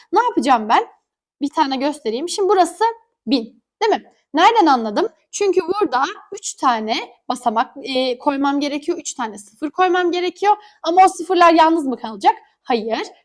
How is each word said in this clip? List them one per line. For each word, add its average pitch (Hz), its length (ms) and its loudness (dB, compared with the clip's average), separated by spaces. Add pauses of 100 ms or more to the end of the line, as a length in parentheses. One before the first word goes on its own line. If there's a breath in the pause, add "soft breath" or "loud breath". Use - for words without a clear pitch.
(120)
Ne 403 100 2
yapacağım 254 460 0
ben? 330 180 2 (540)
Bir 277 100 -4
tane 269 260 -2
göstereyim. 277 520 -4
Şimdi 381 200 -2
burası 381 360 0 (420)
bin, 226 360 -4 (200)
değil 427 80 2
mi? 269 220 -4 (220)
Nereden 392 320 4
anladım? 247 420 0 (220)
Çünkü 370 300 0
burada 330 440 -2 (280)
üç - 220 -12
tane 233 400 -2 (340)
basamak, 240 540 -4
e, 254 360 -4
koymam 277 420 -2
gerekiyor. 294 380 -4
Üç - 160 -12
tane 226 240 -8
sıfır - 320 -12
koymam 359 400 0
gerekiyor. 359 460 -2 (260 loud breath)
Ama 349 220 4
o 381 40 6
sıfırlar 349 440 2
yalnız 320 340 4
mı 247 100 -4
kalacak? 220 380 -2 (280 soft breath)
Hayır. 226 360 -4 (260 soft breath)